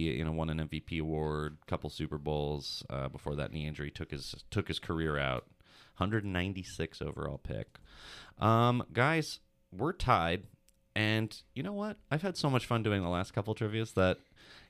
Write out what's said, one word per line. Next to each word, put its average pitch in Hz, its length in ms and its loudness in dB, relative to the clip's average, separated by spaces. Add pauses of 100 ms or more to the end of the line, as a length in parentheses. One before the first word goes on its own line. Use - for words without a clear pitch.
(120)
you 71 120 -2
know, 80 80 0
won 80 180 0
an 78 100 -2
M 76 80 -4
V 76 120 -6
P 82 180 -6
award, 76 680 -2
couple 78 240 -4
Super 78 280 -4
Bowls. 73 720 -2
Uh, 67 180 -4
before 71 280 -6
that 71 160 -4
knee 76 140 -4
injury 73 240 -6
took - 200 -10
his, 69 240 -8 (160)
took 101 180 -2
his 78 100 -4
career 80 400 0
out. 65 280 0 (480)
Hundred 104 300 0
ninety-six 92 760 -4
overall 73 380 -6
pick. - 400 -8 (640)
Um, 117 520 6
guys, 156 480 2 (300)
we're 117 220 -2
tied. 92 520 4 (500)
And 110 400 2 (200)
you 127 80 -6
know 196 100 -4
what? 208 240 -4 (140)
I've 156 120 2
had 185 140 -2
so 147 140 2
much 127 160 4
fun 113 160 2
doing 104 200 4
the 87 60 2
last 87 240 0
couple 107 220 0
trivias 110 400 -2
that 92 240 6 (520)